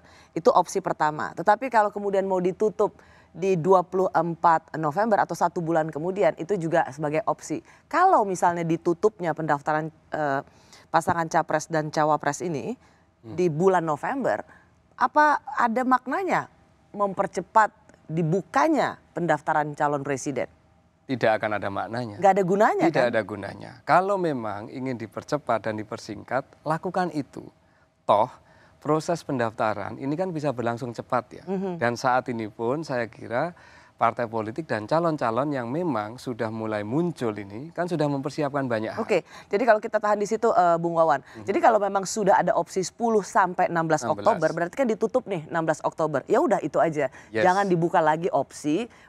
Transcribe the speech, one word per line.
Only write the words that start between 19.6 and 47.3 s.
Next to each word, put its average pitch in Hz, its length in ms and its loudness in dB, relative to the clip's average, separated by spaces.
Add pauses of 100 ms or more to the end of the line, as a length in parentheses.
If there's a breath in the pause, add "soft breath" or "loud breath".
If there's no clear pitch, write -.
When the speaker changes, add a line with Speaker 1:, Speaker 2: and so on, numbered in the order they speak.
Speaker 1:
calon 147 320 -2
presiden? 135 480 -4 (500)
Speaker 2:
Tidak 117 300 2
akan 107 260 0
ada 101 100 -4
maknanya. 101 520 -6
Speaker 1:
Nggak 190 180 6
ada 196 80 2
gunanya, 226 420 2
Speaker 2:
Tidak 143 140 2
Speaker 1:
kan? 120 100 2
Speaker 2:
ada 113 120 2
gunanya. 101 480 -12 (100)
Kalau 185 340 2
memang 120 540 -4
ingin 131 260 -6
dipercepat 110 680 -4
dan 107 100 -2
dipersingkat, 110 680 -8 (180)
lakukan 175 480 -4
itu. - 320 -8 (640 soft breath)
Toh, 110 240 4 (480 soft breath)
proses 156 420 -2
pendaftaran 110 760 -2
ini 135 160 -4
kan 185 160 -4
bisa 147 240 -4
berlangsung 117 400 -4
cepat 120 380 -4
ya. - 120 -18
Speaker 1:
Mhm. 185 380 -6
Speaker 2:
Dan 120 160 -2
saat 127 320 0
ini 113 160 -4
pun 123 400 -4
saya 120 240 -4
kira 120 400 -6 (420 loud breath)
partai 117 340 0
politik 110 400 -6
dan 107 160 -4
calon-calon 143 720 0
yang 120 160 -6
memang 127 480 -4
sudah 117 320 -6
mulai 110 320 -4
muncul 131 480 -2
ini 104 400 -10
kan 175 160 -4
sudah 156 240 0
mempersiapkan 139 560 -4
banyak 110 280 -2
hal. 226 80 -6
Speaker 1:
Oke, 214 200 0 (240 loud breath)
jadi 202 160 0
kalau 220 160 6
kita 214 240 -4
tahan 208 160 2
di 208 80 0
situ, 220 240 0
eh, 175 240 4
Bung 170 240 0
Wawan. 156 240 4
Speaker 2:
Mhm. - 240 -18
Speaker 1:
Jadi 208 140 0
kalau 226 180 6
memang 196 240 0
sudah 190 320 2
ada 175 160 2
opsi 175 320 -2
sepuluh 220 400 0
sampai 180 480 0
enam 165 160 -2
belas 156 160 0
Speaker 2:
Enam 151 160 -2
belas. - 80 0
Speaker 1:
Oktober, 165 240 2
berarti 170 240 -4
kan 269 120 0
ditutup 220 400 -2
nih 165 200 -6
enam 165 160 -4
belas 156 200 0
Oktober. 156 440 -2
Ya 208 160 2
udah 208 200 2
itu 156 160 -2
aja. 147 320 0 (200 loud breath)